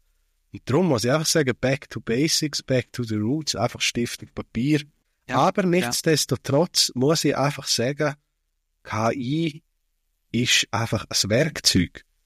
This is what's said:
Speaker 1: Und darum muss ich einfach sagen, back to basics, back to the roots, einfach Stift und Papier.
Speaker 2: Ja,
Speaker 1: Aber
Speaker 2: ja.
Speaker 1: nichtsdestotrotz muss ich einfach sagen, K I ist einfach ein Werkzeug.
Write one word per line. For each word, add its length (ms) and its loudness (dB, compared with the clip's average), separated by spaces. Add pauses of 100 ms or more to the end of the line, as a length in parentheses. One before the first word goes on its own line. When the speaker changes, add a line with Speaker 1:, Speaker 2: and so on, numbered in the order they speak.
(540)
Speaker 1:
Und 120 -14
darum 240 2
muss 140 2
ich 80 2
einfach 160 0
sagen, 320 2
back 300 -2
to 100 -10
basics, 600 -2
back 320 -2
to 100 -4
the 120 -4
roots, 400 -2
einfach 260 -2
Stift 400 -2
und 140 -20
Papier. 460 0 (480)
Speaker 2:
Ja, 80 0
Speaker 1:
Aber 240 2
Speaker 2:
ja. 80 2
Speaker 1:
nichtsdestotrotz 1300 0
muss 280 2
ich 140 0
einfach 300 -2
sagen, 480 -2 (680)
K 300 -2
I 500 -4 (720)
ist 400 2
einfach 360 -2
ein 220 -2
Werkzeug. 760 0 (220)